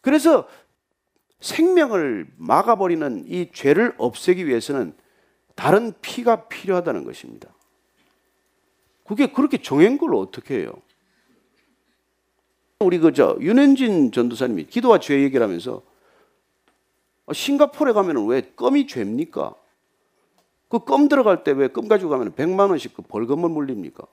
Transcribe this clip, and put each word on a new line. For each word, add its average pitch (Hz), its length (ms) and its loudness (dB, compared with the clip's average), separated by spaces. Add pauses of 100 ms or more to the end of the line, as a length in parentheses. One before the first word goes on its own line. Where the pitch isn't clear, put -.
그래서 269 480 2 (920)
생명을 202 960 0
막아버리는 160 920 -2
이 175 240 -6
죄를 196 460 0
없애기 180 480 -2
위해서는 120 500 -4 (580)
다른 220 460 0
피가 233 480 -2
필요하다는 170 560 -4
것입니다. 58 480 -18 (1500)
그게 220 260 0
그렇게 - 280 0
정한 196 400 2
걸 277 160 -2
어떻게 117 460 -4
해요? 60 120 -8 (2000)
우리 180 180 2
그 160 140 4
저 131 280 4
윤현진 226 720 4
전도사님이 120 520 -2
기도와 233 340 2
죄 139 240 0
얘기를 135 200 0
하면서, 101 400 -6 (1400)
"아, 135 60 -10
싱가포르에 285 600 0
가면은 165 340 0
왜 123 300 -2
껌이 269 300 0
죄입니까? 110 680 -8 (1120)
그 233 120 -4
껌 285 280 2
들어갈 220 360 2
때 151 80 0
왜 135 160 2
껌 120 180 -6
가지고 190 240 0
가면은 123 240 -4
백만 185 360 0
원씩 151 240 -6
그 - 80 -18
벌금을 135 460 -4
물립니까?" 135 640 -8